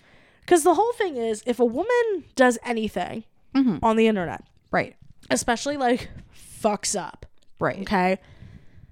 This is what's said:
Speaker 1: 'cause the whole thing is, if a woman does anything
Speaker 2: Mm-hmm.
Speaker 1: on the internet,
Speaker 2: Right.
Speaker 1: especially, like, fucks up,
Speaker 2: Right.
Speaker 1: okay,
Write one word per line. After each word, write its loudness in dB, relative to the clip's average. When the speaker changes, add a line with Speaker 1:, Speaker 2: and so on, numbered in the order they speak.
Speaker 1:
'cause 4
the 6
whole 2
thing -4
is, -4
if -2
a 4
woman 0
does 4
anything -6
Speaker 2:
Mm-hmm. 2
Speaker 1:
on 4
the 6
internet, -2
Speaker 2:
Right. -2
Speaker 1:
especially, -2
like, 0
fucks -4
up, -12
Speaker 2:
Right. -2
Speaker 1:
okay, 0